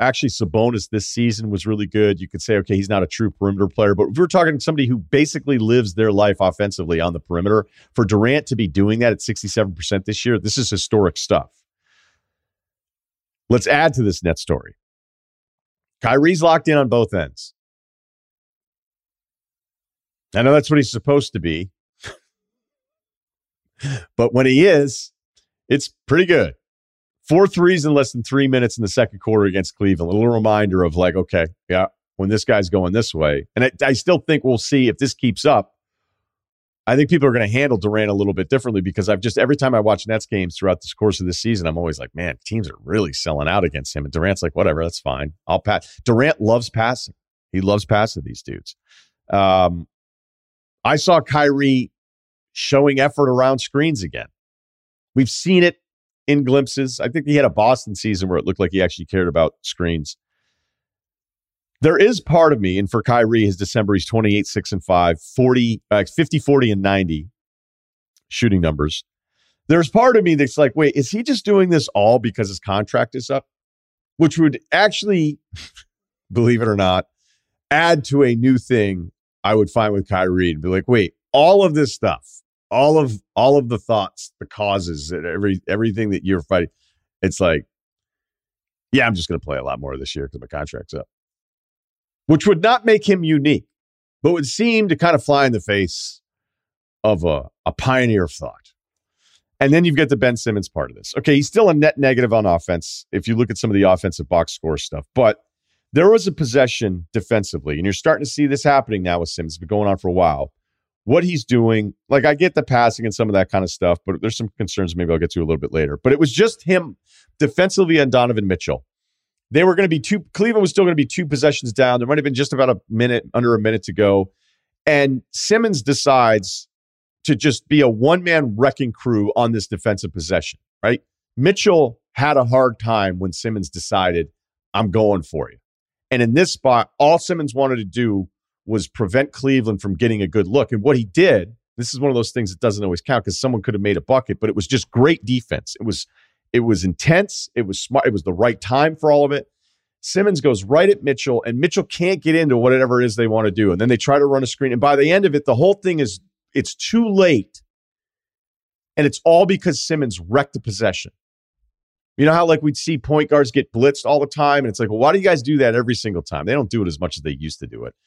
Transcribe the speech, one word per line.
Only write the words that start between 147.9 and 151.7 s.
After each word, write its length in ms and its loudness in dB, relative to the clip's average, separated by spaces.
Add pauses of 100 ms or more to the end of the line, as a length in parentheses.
It 60 0
was 100 -4
the 80 -4
right 280 0
time 360 0
for 160 0
all 140 4
of 80 -2
it. 180 -6 (480)
Simmons 400 0
goes 240 0
right 260 2
at 140 2
Mitchell, 420 -2
and 140 -6
Mitchell 240 -2